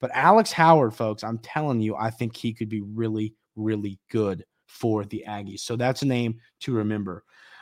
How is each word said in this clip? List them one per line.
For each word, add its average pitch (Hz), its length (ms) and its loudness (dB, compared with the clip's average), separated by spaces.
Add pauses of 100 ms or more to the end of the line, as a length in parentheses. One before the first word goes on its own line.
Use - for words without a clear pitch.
But 131 120 -4
Alex 185 380 6
Howard, 160 420 6
folks, 107 300 -4
I'm 113 140 -6
telling 143 420 -2
you, 107 160 -2
I 113 140 -2
think 113 260 -6
he 113 180 -6
could 110 160 -8
be 107 120 -6
really, 107 520 -4 (220)
really 104 440 -4 (100)
good 98 340 -2 (240)
for 107 380 -2
the 107 220 -10
Aggies. 101 340 -10
So - 140 -8
that's 123 260 -2
a 143 60 0
name 120 320 -2 (220)
to 131 120 -6
remember. 104 500 -4 (380)